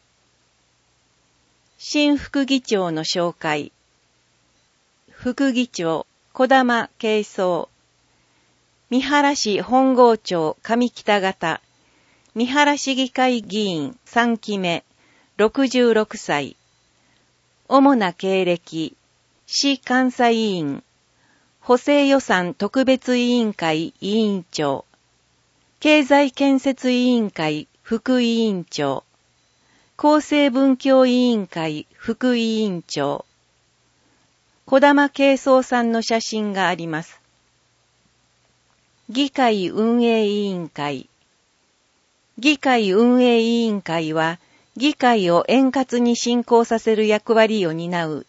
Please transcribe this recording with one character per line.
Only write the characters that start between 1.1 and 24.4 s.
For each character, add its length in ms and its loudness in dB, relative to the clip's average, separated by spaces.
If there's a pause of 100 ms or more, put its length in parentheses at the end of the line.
新 380 0
副 300 -4
議 160 -2
長 300 -2
の 100 -4
紹 340 -4
介。 360 -6 (1400)
副 420 -4
議 140 -2
長、 400 -4 (260)
児 140 0
玉 420 2 (100)
慶 260 -2
三。 420 -2 (1200)
三 120 0
原 340 0
市 280 -2
本 320 2
郷 220 6
町 460 -4
上 300 -2
北 280 -2
方。 400 -4 (760)
三 100 -2
原 320 2
市 160 -4
議 160 -2
会 320 0
議 220 -6
員 400 -6
三 340 0
期 200 -6
目、 260 -4 (520)
六 300 0
十 260 2
六 240 -2
歳。 400 -6 (1120)
主 300 4
な 160 0
経 320 -2
歴、 520 -4 (560)
市 320 0
監 280 0
査 180 2
委 120 0 (160)
員、 260 -6 (720)
補 180 0
正 300 2
予 140 4
算 340 -2
特 300 -2
別 320 0
委 140 0
員 220 0
会 480 -4
委 140 -4
員 380 -2